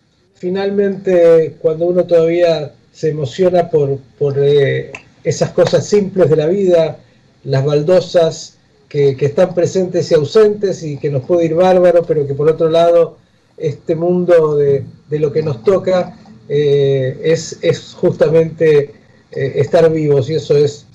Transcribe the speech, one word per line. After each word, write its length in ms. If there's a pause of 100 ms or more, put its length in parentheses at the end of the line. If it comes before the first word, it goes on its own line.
(340)
finalmente 1200
cuando 280
uno 180
todavía 680 (200)
se 180
emociona 580
por, 300 (200)
por, 200
eh, 540 (320)
esas 260
cosas 360
simples 440
de 60
la 100
vida, 520 (460)
las 200
baldosas 920 (320)
que, 280
que 100
están 280
presentes 560
y 40
ausentes 680
y 140
que 140
nos 140
puede 220
ir 80
bárbaro, 500
pero 220
que 80
por 140
otro 220
lado 480 (400)
este 360
mundo 600
de, 280 (260)
de 80
lo 140
que 100
nos 220
toca, 520 (320)
eh, 760
es, 380
es 320
justamente, 1000 (380)
eh, 240
estar 360
vivos 380
y 60
eso 200
es 380